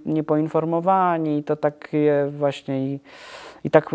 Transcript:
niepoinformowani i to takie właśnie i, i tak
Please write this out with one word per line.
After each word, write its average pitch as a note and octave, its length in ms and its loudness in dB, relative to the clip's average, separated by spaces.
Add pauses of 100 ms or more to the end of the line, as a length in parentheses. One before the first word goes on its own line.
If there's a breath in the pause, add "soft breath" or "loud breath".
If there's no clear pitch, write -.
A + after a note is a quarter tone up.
niepoinformowani D#3+ 1300 0
i D3 60 -4
to D3+ 120 -2
takie D3 760 0
właśnie C#3 580 -2
i, C#3 120 -6 (640 loud breath)
i D3 60 -4
tak D#3 260 6